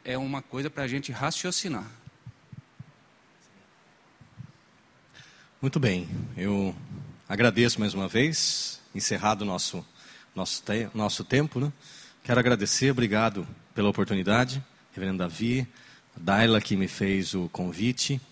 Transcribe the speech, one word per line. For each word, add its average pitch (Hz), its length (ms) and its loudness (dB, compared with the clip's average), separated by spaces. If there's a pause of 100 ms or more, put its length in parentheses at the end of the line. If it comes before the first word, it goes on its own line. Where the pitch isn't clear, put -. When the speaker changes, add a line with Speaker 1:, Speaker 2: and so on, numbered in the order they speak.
Speaker 1:
é 127 140 -4
uma 135 240 -4
coisa 139 260 -6
pra 139 180 -4
gente 139 240 -4
raciocinar. 143 800 -4 (3750)
Speaker 2:
Muito 135 200 0
bem, 90 260 2 (300)
eu 95 360 0 (540)
agradeço 117 540 4
mais 101 140 0
uma 95 120 -4
vez, - 760 -2 (140)
encerrado 104 480 0
o 104 40 -2
nosso, 92 380 -4 (520)
nosso - 260 -4
te-, 107 320 -2
nosso 104 300 -2
tempo, 143 340 0
né? 147 140 0 (500)
Quero 123 160 2
agradecer, 123 520 4
obrigado 107 580 2 (260)
pela 104 140 4
oportunidade, 104 760 2 (300)
reverendo 95 260 -4
Davi, 113 480 -2 (500)
a - 40 -16
Daila 104 400 6
que 101 160 -2
me 95 100 2
fez 98 480 0
o 90 140 -2
convite. 107 720 -2 (120)